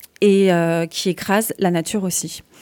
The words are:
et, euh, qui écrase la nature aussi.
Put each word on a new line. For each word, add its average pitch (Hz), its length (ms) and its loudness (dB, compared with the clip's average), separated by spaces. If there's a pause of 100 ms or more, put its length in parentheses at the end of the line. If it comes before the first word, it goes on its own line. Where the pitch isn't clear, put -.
(200)
et, 196 320 4
euh, 170 340 0
qui - 220 -6
écrase 202 500 -2
la 185 120 0
nature 175 320 -2
aussi. 175 400 -6 (200)